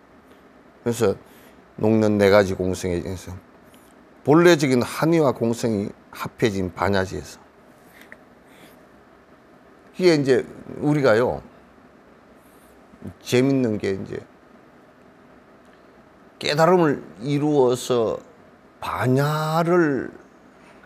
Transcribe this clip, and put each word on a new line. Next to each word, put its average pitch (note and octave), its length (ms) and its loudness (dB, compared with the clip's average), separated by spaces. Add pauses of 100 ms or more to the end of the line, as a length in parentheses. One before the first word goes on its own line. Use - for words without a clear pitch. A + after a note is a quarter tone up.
(840)
그래서 A2+ 320 -2 (600)
녹는 G#2+ 420 2
네 G2+ 100 6
가지 G2 240 4
공성에 F2+ 480 -4
대해서 F#2 300 -12 (920)
본래적인 D3 600 4
한의와 D#3 500 0
공성이 A2+ 560 -2 (220)
합해진 F#2+ 640 -4
반야지에서, F#2 680 -4 (2500)
이게 F3+ 160 6
이제 C#3+ 320 2 (320)
우리가요, B2 640 2 (1800)
재밌는 B2+ 580 0
게 G2 120 -4
이제 G2 280 -8 (2250)
깨달음을 D#3 640 0 (180)
이루어서 B2+ 1000 0 (600)
반야를, D#3 1300 -2 (760)